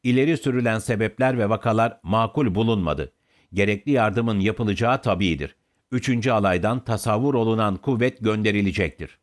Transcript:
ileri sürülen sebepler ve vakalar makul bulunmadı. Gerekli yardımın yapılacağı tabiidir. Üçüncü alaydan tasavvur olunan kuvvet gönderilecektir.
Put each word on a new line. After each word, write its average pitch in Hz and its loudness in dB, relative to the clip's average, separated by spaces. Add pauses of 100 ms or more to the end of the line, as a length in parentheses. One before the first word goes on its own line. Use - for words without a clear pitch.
ileri 135 2
sürülen 120 0
sebepler 120 -2
ve 104 0
vakalar 113 0
makul 107 0
bulunmadı. 90 0 (400)
Gerekli 101 0
yardımın 113 2
yapılacağı 110 0
tabiidir. 87 -2 (360)
Üçüncü 123 -2
alaydan 104 0
tasavvur 117 -2
olunan 110 0
kuvvet 127 -2
gönderilecektir. 104 -2